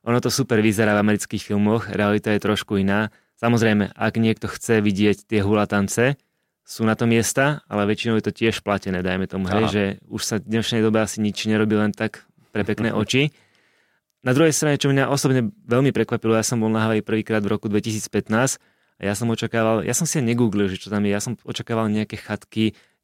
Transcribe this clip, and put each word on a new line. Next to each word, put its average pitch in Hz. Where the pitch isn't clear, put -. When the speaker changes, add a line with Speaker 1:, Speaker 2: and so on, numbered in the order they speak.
Speaker 1:
ono 120
to 127
super 120
vyzerá 107
v 104
amerických 104
filmoch, 107
realita 104
je 104
trošku 104
iná. 98
Samozrejme, 110
ak 110
niekto 113
chce 110
vidieť 104
tie 110
hula 104
tance, 110
sú -
na 110
to 113
miesta, 120
ale 104
väčšinou 110
je 107
to 104
tiež 113
platené, 98
dajme 92
tomu, 95
hej, 101
Speaker 2:
Aha. 110
Speaker 1:
že 104
už 110
sa -
v -
dnešnej 113
dobe 110
asi 110
nič 104
nerobí 110
len 104
tak -
pre 104
pekné 107
Speaker 2:
<laughs> -
Speaker 1:
oči. 131
Na 127
druhej 151
strane, 147
čo 143
mňa 135
osobne 131
veľmi 127
prekvapilo, 113
ja 110
som 123
bol 110
na 110
Havaji 110
prvýkrát 110
v 101
roku 107
dvetisícpätnásť 107
a -
ja 98
som 117
očakával, 110
ja 107
som 120
si 160
negooglil, 113
že 92
čo -
tam 104
je, 101
ja 101
som 113
očakával 113
nejaké 107
chatky, 107